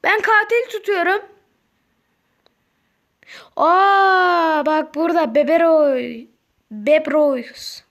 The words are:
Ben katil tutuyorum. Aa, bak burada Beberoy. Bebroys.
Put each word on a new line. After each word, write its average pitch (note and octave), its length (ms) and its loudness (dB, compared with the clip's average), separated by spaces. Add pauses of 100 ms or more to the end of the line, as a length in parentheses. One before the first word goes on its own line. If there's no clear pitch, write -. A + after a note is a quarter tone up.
Ben G#4 200 -2
katil G#4+ 480 0
tutuyorum. G4 520 -2 (2250)
Aa, F4+ 1080 2
bak D#4 280 -2
burada D#4+ 400 -2
Beberoy. C#4+ 920 0 (440)
Bebroys. C#4+ 1200 -2